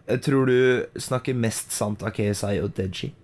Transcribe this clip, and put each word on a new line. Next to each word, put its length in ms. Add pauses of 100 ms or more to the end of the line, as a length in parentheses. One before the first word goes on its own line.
eh, 100
tror 280
du 420 (120)
snakker 360
mest 360
sant 320
av 80
K 180
S 140
I 160
og 160
Deji? 380 (100)